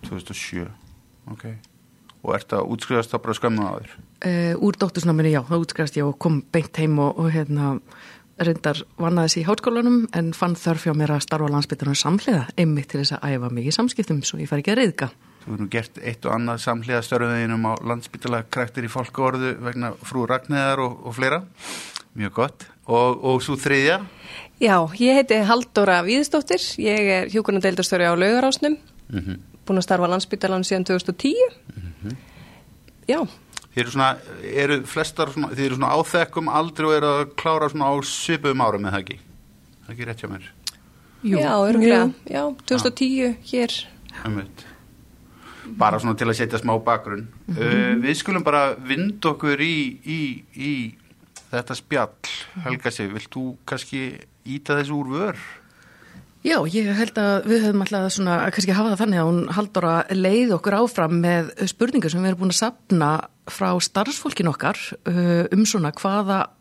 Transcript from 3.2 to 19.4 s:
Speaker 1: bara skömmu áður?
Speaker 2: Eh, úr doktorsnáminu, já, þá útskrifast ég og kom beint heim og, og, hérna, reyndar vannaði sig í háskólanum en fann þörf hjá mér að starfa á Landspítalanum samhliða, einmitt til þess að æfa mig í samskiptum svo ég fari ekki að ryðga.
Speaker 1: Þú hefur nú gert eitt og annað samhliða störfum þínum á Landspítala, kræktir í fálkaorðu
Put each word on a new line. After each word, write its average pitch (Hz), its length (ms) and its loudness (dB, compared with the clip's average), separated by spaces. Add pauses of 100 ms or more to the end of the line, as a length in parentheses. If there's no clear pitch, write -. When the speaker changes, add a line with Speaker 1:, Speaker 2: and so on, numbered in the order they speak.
Speaker 1:
bara 110 160 -4
skömmu 110 320 0
áður? 98 260 -10 (300)
Speaker 2:
Eh, 175 300 0
úr 202 220 2
doktorsnáminu, 165 560 2
já, 143 120 2
þá 151 120 -2
útskrifast 160 420 -2
ég 143 100 0
og 139 100 -4
kom 151 240 2
beint - 340 -2
heim 156 220 2
og, 143 220 2
og, 165 100 2
hérna, 147 440 0 (580)
reyndar 160 480 0 (160)
vannaði 170 340 2
sig 165 140 -2
í - 20 -2
háskólanum 233 680 2
en 165 220 -2
fann 175 240 0
þörf 165 300 0
hjá 151 80 2
mér 151 180 2
að 147 80 0
starfa 156 240 -2
á 147 80 0
Landspítalanum 139 460 -2
samhliða, 170 460 2 (100)
einmitt 151 340 2
til 139 120 -2
þess 135 120 0
að 139 220 -2
æfa 123 160 -4
mig 120 160 -2
í 160 80 0
samskiptum 208 480 0
svo 156 160 -6
ég 147 100 -6
fari 143 140 0
ekki 196 100 0
að 247 60 2
ryðga. 165 300 0 (280)
Speaker 1:
Þú - 120 -14
hefur 104 100 -6
nú 101 100 -4
gert 113 300 -4
eitt 120 260 -8
og 117 80 0
annað 117 300 -2
samhliða 120 400 -2
störfum 120 320 0
þínum 113 320 0
á 110 40 0 (120)
Landspítala, 120 580 -4
kræktir 117 460 -6
í - 20 -8
fálkaorðu 131 680 -2